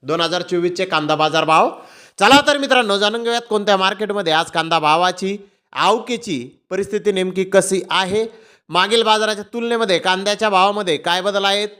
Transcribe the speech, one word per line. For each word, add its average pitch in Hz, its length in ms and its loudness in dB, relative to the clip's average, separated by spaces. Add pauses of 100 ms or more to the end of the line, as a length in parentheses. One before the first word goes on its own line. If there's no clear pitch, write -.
दोन 156 180 -2
हजार 170 200 -2
चोवीसचे 175 440 -2
कांदा 156 300 0
बाजार 156 300 0
भाव. 165 240 4 (500)
चला 254 280 6
तर 285 100 2
मित्रांनो, 247 400 2
जाणून 214 260 -2
घेऊयात 233 260 -4
कोणत्या 208 280 0
मार्केटमध्ये 196 560 -2
आज 160 180 0
कांदा 165 280 0
भावाची, 180 560 0 (380)
आवकेची 220 640 -2 (300)
परिस्थिती 196 420 -4
नेमकी 185 340 -2
कशी 190 360 2 (100)
आहे, 190 340 -2 (440)
मागील 202 340 2
बाजाराच्या 214 400 0 (100)
तुलनेमध्ये 233 460 0
कांद्याच्या 196 500 -2
भावामध्ये 196 500 0
काय 175 220 -2
बदल 196 240 -2
आहेत 202 240 0 (100)